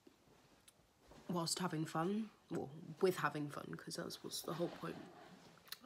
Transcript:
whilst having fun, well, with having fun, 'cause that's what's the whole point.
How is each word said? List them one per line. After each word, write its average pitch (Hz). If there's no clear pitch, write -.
whilst 170
having 160
fun, 202
well, -
with 185
having 147
fun, -
'cause 165
that's -
what's -
the -
whole 165
point. -